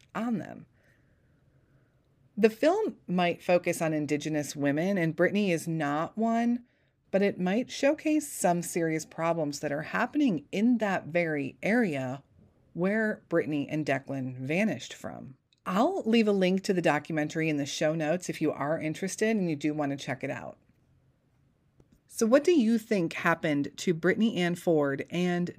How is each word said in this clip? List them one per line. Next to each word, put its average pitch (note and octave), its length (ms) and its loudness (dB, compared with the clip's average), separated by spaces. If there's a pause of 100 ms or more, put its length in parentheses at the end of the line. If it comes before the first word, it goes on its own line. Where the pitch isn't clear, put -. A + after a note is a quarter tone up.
(140)
on A3 240 -2
them. - 280 -10 (1700)
The G#3+ 120 6
film D#4+ 460 2 (140)
might F3 340 0
focus F3 400 2
on D#3+ 100 0
Indigenous D3+ 600 -2
women, D3+ 420 0
and D#3+ 200 0
Brittany F#3+ 340 2
is D#3+ 160 -2
not D#3 500 -2
one, A#3 440 0 (500)
but F#3+ 100 2
it G3+ 200 2
might G3+ 300 0
showcase D4+ 600 0
some F3 320 0
serious D#3+ 420 -2
problems E3 560 -2
that C#3+ 120 -4
are D3+ 100 -4
happening G#3+ 720 0
in A3 260 4
that G3 280 -2
very D#3 560 -2
area D3 600 0 (500)
where G#3+ 560 0
Brittany D3 400 0
and D3+ 160 -2
Declan C3+ 520 -4
vanished D3+ 580 -2
from. - 400 -12 (320)
I'll F#3+ 400 0
leave A3 220 6
a G#3 40 4
link F#3+ 300 4
to G#3+ 100 -2
the F3+ 80 2
documentary D#3 720 0
in D3 80 0
the C#3+ 80 -2
show D#3 280 -2
notes E3 360 -2
if - 100 -10
you D3+ 120 2
are D3+ 280 -4
interested F#3 560 -2
and F3+ 140 0
you D3+ 60 -2
do D3+ 180 -2
want D3 180 -2
to C#3 100 -8
check C3 220 -6
it C3+ 60 -6
out. E2 260 -10 (1500)
So - 180 0
what C4+ 160 6
do F4+ 100 4
you A#3 260 4
think F#3 340 0
happened D#3+ 640 0
to - 180 0
Brittany F#3 420 2
Ann F3 180 0
Ford D3 560 0
and F3 480 0